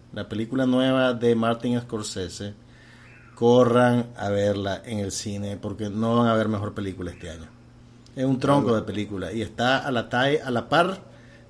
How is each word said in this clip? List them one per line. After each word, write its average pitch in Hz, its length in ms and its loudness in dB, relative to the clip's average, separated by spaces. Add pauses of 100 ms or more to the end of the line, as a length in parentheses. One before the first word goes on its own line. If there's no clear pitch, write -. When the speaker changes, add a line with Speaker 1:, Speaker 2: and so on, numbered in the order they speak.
(120)
Speaker 1:
la 104 160 -8
película 117 380 -2
nueva 131 480 2
de 117 200 2
Martin 117 460 0
Scorsese, 101 760 -8 (800)
corran 120 840 6
a 101 120 -6
verla 101 560 0
en 113 160 -6
el 98 100 -4
cine 101 500 -8
porque 104 300 -6
no 113 280 0
van 120 100 4
a 113 60 4
ver 110 140 2
mejor 101 260 -4
película 92 360 -8
este 85 200 -14
año. 80 180 -16 (680)
Es 131 100 -2
un 131 160 2
tronco 143 280 4
Speaker 2:
Algo. 113 80 4
Speaker 1:
de 104 100 -2
película 98 440 -6
y 110 120 -4
está 123 340 0 (100)
a 143 40 -4
la 117 180 -2
talla, 135 380 0
a 131 40 -4
la 117 200 -2
par 175 320 2 (480)